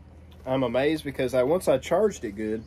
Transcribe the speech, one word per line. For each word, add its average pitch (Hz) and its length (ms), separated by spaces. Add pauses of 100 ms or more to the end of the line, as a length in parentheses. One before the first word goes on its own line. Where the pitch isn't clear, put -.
(460)
I'm 131 180
amazed 139 400
because 131 300
I, 127 100
once 170 240
I 139 100
charged 185 460
it 110 80
good, 107 360